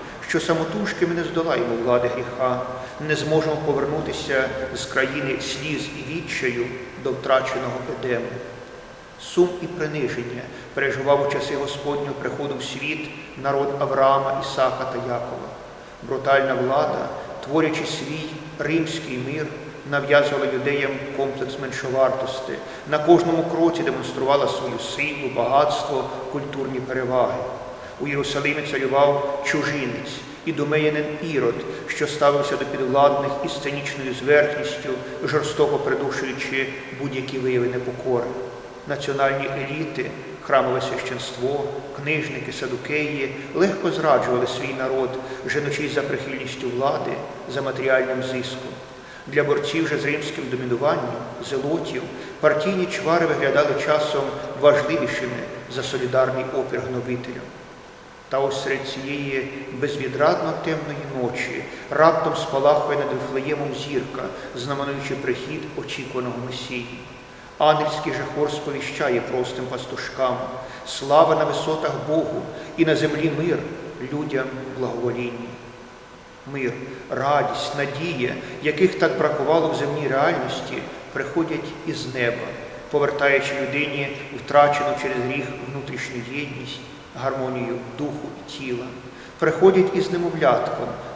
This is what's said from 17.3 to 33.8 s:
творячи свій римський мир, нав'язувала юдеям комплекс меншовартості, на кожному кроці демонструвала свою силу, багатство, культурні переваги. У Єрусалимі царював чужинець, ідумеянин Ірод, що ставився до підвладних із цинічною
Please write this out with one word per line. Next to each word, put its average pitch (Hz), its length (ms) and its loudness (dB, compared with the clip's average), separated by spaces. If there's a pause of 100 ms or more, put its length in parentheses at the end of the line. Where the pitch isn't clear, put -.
творячи 156 420 2
свій 156 440 -4 (300)
римський 151 600 0 (120)
мир, 151 140 -4 (460)
нав'язувала 143 600 4
юдеям 139 380 2 (260)
комплекс 135 440 -2
меншовартості, 131 920 0 (360)
на 151 100 2
кожному 165 440 6
кроці 165 400 2
демонструвала 131 640 2
свою - 320 -4
силу, 143 560 -4
багатство, 139 720 4 (220)
культурні 135 480 -4
переваги. 127 600 2 (600)
У 147 80 -2
Єрусалимі 143 640 0
царював 139 760 4
чужинець, 143 680 -2 (300)
ідумеянин 151 600 2 (180)
Ірод, 131 320 2 (320)
що - 200 0
ставився 143 500 4
до - 80 -2
підвладних 139 640 4 (140)
із 160 60 -4
цинічною 143 640 -4